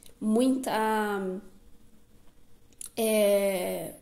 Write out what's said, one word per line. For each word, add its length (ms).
muita, 1200
é, 1040